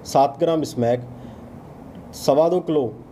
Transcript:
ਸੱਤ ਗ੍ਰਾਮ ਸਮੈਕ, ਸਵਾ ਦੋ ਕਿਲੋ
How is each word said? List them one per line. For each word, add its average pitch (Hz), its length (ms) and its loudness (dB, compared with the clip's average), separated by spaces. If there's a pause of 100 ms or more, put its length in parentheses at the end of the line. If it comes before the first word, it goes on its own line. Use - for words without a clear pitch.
ਸੱਤ 139 380 2
ਗ੍ਰਾਮ 165 200 0
ਸਮੈਕ, 123 380 0 (1120)
ਸਵਾ 151 360 4
ਦੋ 180 120 2
ਕਿਲੋ 151 340 -2 (180)